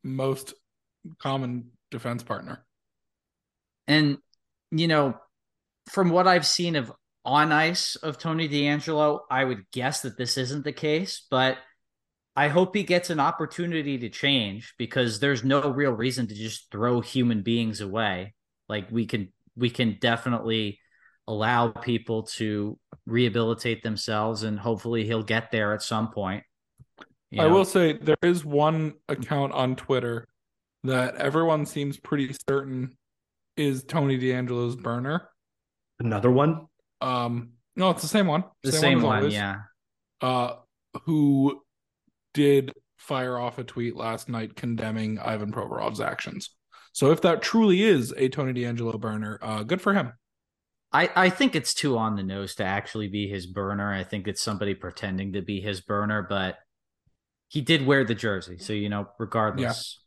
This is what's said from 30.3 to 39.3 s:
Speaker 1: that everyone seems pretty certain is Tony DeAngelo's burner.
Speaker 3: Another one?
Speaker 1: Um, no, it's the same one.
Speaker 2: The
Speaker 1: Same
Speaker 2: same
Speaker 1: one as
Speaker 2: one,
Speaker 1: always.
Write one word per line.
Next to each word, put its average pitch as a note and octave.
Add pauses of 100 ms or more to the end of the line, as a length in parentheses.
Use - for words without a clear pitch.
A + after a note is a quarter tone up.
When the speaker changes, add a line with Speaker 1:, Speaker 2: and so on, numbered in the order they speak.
Speaker 1:
that B2+
everyone D3+
seems C#3+
pretty C3+ (140)
certain C3 (580)
is C#3
Tony C#3
DeAngelo's B2
burner. B2 (720)
Speaker 3:
Another A#2
one? D3+ (360)
Speaker 1:
Um, A#2+ (240)
no, F#3
it's E3+
the D#3
same G3+
one. D3+ (200)
Speaker 2:
The C3+
Speaker 1:
Same D#3
Speaker 2:
same C3+
Speaker 1:
one -
as -
Speaker 2:
one, G#2+
Speaker 1:
always. G#2